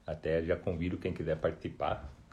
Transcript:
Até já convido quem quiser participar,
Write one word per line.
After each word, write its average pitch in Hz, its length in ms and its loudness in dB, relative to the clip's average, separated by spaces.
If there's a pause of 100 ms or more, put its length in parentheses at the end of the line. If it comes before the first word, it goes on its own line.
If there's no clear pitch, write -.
Até 80 380 2
já 85 120 2
convido 90 420 0
quem 92 160 -2
quiser 80 240 0
participar, - 760 -2 (220)